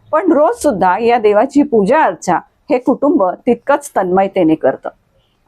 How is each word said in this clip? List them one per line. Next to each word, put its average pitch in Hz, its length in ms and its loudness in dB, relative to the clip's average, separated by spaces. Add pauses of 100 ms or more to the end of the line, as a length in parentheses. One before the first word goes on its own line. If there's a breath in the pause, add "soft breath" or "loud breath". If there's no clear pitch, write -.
(120)
पण 330 200 0
रोज 320 320 0
सुद्धा 185 340 0
या 233 200 0
देवाची 214 460 2
पूजा 226 380 2
अर्चा 196 340 -2 (340)
हे 247 80 0
कुटुंब 269 460 0
तितकंच 185 720 -2
तन्मयतेने 190 600 0
करतं. - 340 -6 (580)